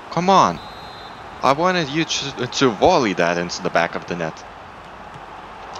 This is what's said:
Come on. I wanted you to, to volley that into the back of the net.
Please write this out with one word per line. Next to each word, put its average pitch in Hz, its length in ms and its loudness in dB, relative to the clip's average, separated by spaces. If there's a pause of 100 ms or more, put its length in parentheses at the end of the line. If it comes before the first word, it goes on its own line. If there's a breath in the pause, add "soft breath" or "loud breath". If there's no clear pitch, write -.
(100)
Come 175 200 0
on. 117 280 6 (840)
I 131 100 6
wanted 170 360 2
you 156 160 0
to, 135 420 -4
to 127 240 2
volley 120 440 4
that 85 220 2
into 87 260 -4
the 90 60 -2
back 85 260 2
of 85 120 -8
the 87 100 -6
net. 80 280 -6 (1400)